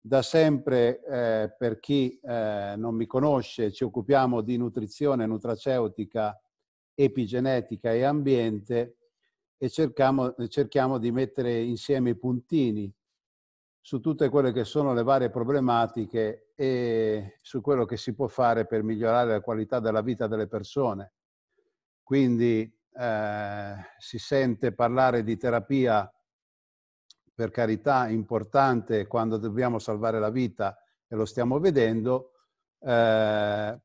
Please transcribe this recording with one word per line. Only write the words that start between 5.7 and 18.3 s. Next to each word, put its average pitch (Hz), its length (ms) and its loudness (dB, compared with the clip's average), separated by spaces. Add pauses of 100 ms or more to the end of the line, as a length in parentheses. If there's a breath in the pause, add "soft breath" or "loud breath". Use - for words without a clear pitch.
epigenetica 123 960 0
e 120 120 2
ambiente 120 880 0 (680)
e 131 100 -4
cerchiamo, 131 680 0 (100)
cerchiamo 131 520 0
di 117 120 -2
mettere 120 500 -2
insieme 123 500 0
i 117 60 0
puntini 120 800 -2 (840)
su - 180 -8
tutte 151 300 0
quelle 131 240 4
che 117 100 -2
sono 139 320 0
le 117 80 2
varie 127 280 2
problematiche 117 1200 -2
e 113 880 -2
su - 180 -8
quello 131 240 2
che 110 120 -6
si 110 180 -6
può 127 140 -4
fare 117 380 2